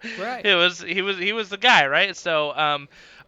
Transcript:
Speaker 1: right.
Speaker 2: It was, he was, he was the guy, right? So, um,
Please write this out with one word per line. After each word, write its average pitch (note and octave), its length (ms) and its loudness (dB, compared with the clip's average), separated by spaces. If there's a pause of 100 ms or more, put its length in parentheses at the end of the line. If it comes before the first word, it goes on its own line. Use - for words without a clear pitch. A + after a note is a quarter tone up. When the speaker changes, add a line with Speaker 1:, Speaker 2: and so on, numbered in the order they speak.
(200)
Speaker 1:
right. A#3 240 -8
Speaker 2:
It G3+ 120 4
was, E3+ 240 2
he F#3 220 -4
was, G3 160 -4
he G3 140 -2
was A3 160 -4
the G3 100 -10
guy, G3 280 6
right? F3 300 0
So, D3+ 400 -2
um, D3 320 -2 (400)